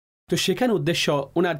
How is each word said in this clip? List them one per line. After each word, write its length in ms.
তো 80
সেখানে 360
উদ্দেশ্য 600
ওনার 240